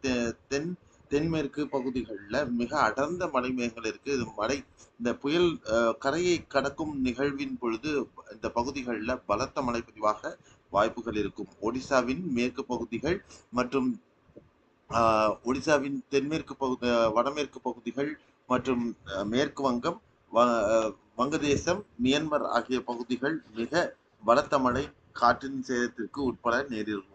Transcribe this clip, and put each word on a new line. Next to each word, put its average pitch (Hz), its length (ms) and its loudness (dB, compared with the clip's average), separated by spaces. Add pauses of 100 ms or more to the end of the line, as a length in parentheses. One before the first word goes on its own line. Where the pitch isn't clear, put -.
தெ-, 120 340 0 (120)
தென், 160 280 -4 (320)
தென்மேற்கு 147 600 -2
பகுதிகளில் 120 840 -4
மிக 120 300 0
அடர்ந்த 156 480 0
மலை 131 220 0
மேகங்கள் 120 340 -4
இருக்கு. 113 300 -4
இது 120 120 0 (100)
மழை, 123 280 -2 (340)
இந்த 117 160 -2
புயல், 160 500 2
அஹ், 113 340 2
கரையை 165 480 0
கடக்கும் 139 580 -2
நிகழ்வின் 135 540 -2
பொழுது 123 500 -2 (240)
இந்த 110 180 -6
பகுதிகளில் 123 760 -4
பலத்த 131 360 -2
மழை 117 200 -2
பொழிவாக 107 560 -4 (320)
வாய்ப்புகள் 113 440 0
இருக்கும். 101 340 -4 (140)
ஒடிசாவின் 127 600 0
மேற்கு 127 420 -2
பகுதிகள் 120 600 -4 (260)
மற்றும், 123 500 0 (920)
அஹ், 110 540 4
ஒடிசாவின் 139 640 2
தென்மேற்கு 139 480 0
பகுதி, 127 320 -2
அஹ், 117 240 4
வடமேற்கு 131 480 0
பகுதிகள் 127 580 -4 (280)
மற்றும், 123 500 0 (100)
அஹ், 95 180 -4
மேற்கு 127 380 0
வங்கம், 131 400 0 (320)
வ-, 117 300 4
அஹ், 110 320 2 (200)
வங்கதேசம், 143 680 0 (180)
மியான்மர் 147 440 2
ஆகிய 120 360 0
பகுதிகள் 123 600 -4 (120)
மிக 127 420 -2 (280)
பலத்த 139 340 4
மழை, 131 300 2 (240)
காற்றின் 127 560 2
சேதத்திற்கு 120 500 -2
உட்பட 123 500 -2
நேரி-, 107 360 -4 (100)